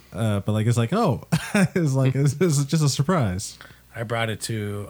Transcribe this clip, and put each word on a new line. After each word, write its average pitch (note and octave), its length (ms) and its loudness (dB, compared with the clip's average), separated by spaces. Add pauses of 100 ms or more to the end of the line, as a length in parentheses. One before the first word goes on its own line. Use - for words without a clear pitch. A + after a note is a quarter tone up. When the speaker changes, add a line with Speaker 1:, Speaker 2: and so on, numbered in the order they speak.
(120)
Speaker 1:
Uh, G#2 280 -2
but, G#2+ 120 -4
like, G#2+ 140 0
it's A#2 120 2
like, A#2 140 0
"Oh," F#3+ 320 0 (160)
<laughs> - 140 -12
it's E3+ 400 2
like, C3 200 2
it's, C3+ 260 2
it's D3 240 2
just D#3 180 0
a C#3+ 60 4
surprise. C3 680 0 (360)
Speaker 2:
I A#2 80 -8
brought A2+ 280 -2
it G2+ 120 -6
to, G#2 480 -4